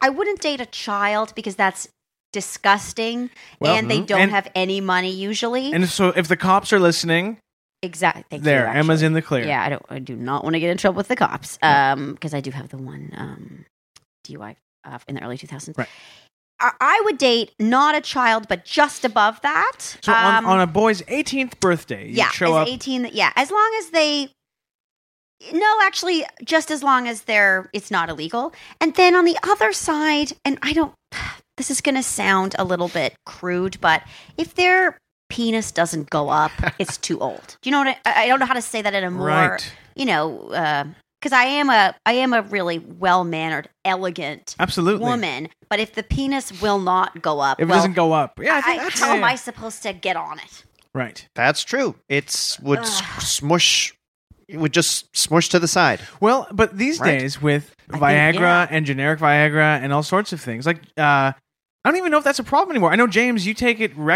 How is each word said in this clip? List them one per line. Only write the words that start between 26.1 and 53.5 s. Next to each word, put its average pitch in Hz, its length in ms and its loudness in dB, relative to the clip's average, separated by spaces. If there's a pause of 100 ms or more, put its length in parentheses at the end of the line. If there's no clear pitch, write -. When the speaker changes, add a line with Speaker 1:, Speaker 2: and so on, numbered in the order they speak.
Speaker 1:
just - 260 0
as 294 140 -4
long 262 240 2
as 233 140 -8
they're, 196 500 2
it's - 180 -8
not 170 200 -2
illegal. 165 440 -6 (280)
And 320 140 2
then 359 200 6
on 359 100 6
the 339 180 2
other 415 280 2
side, 302 600 0 (100)
and 277 180 -2
I 294 120 -2
don't, 302 200 0 (180)
<sighs> - 460 -12
this 277 140 -6
is 262 100 -2
gonna 262 220 0
sound 190 560 0
a 190 60 -2
little 175 240 -2
bit 156 240 -2 (120)
crude, 180 540 -4
but 160 240 2 (340)
if 320 180 -6
their 359 420 2 (320)
penis 226 420 -4
doesn't 165 380 -2
go 147 200 -2
up, 151 220 0 (140)
Speaker 2:
<laughs> 156 140 -4
Speaker 1:
it's - 180 -6
too - 220 -6
old. - 420 -8
Do 254 80 -6
you - 20 -2
know 285 120 2
what 269 40 0 (180)
I, - 60 2
I, 226 120 4
I 233 40 2
don't 254 120 4
know 254 60 0
how 247 80 0
to 247 80 0
say 226 200 -6
that 202 120 -2
in 196 120 -2
a 180 60 -4
more, 185 160 -4
Speaker 2:
Right. 180 460 0 (220)
Speaker 1:
you 269 100 -4
know, 156 440 -2
uh, 151 340 -2 (380)
'cause 277 120 -4
I 247 100 6
am 285 260 0
a, 208 240 4 (120)
I 233 80 2
am 254 200 0
a 226 80 2
really 190 380 -4
well-mannered, 170 880 -2 (160)
elegant 180 720 -4
Speaker 2:
Absolutely. 190 460 0
Speaker 1:
woman. 165 440 -4 (200)
But 208 100 0
if 214 140 -6
the 220 100 -6
penis 269 580 -4
will 202 180 2
not 185 420 0
go 151 180 -2
up, 139 200 0
Speaker 2:
If - 40 0
it 165 60 2
Speaker 1:
well, 180 80 6
Speaker 2:
doesn't 185 160 2
go 165 200 2
up. - 280 -2
Yeah, 302 140 0
I 277 60 0
think 254 200 0
Speaker 1:
I, - 40 -6
Speaker 2:
that's 359 140 -6
Speaker 1:
how 269 140 2
am 220 80 2
Speaker 2:
yeah. 233 60 2
Speaker 1:
I 262 80 2
supposed 226 480 -12
to 202 100 -6
get 185 240 -4
on 156 220 -8
it? - 240 -20 (320)
Speaker 2:
Right. 123 300 -8 (100)
Speaker 3:
That's 131 280 2
true. 247 320 -2 (140)
It's - 520 -4
would 139 180 2
s- 220 220 -4
Speaker 1:
Ugh. - 200 -10
Speaker 3:
smush, - 720 0 (540)